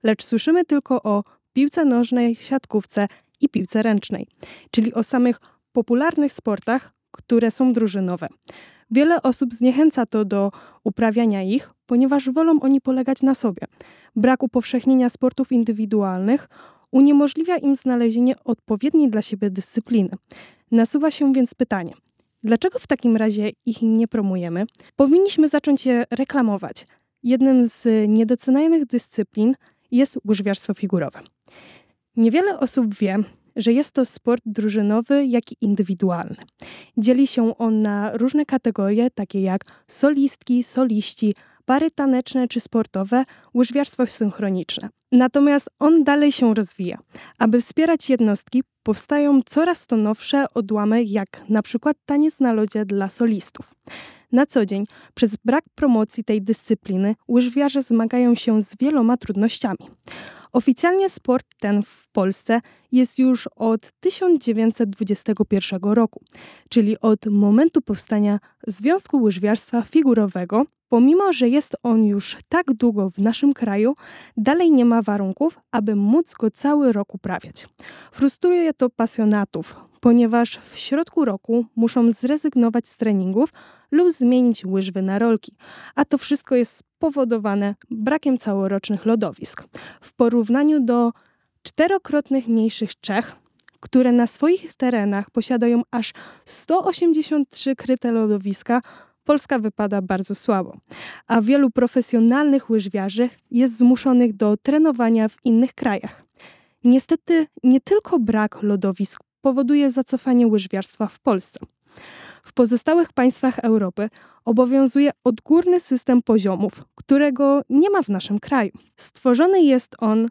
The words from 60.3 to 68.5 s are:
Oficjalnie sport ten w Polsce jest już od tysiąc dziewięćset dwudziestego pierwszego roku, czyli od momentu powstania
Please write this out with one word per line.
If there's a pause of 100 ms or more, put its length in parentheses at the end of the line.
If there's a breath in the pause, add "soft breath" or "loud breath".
Oficjalnie
sport (140)
ten
w
Polsce (320 soft breath)
jest
już
od
tysiąc
dziewięćset
dwudziestego
pierwszego
roku, (480 loud breath)
czyli
od
momentu
powstania (280 soft breath)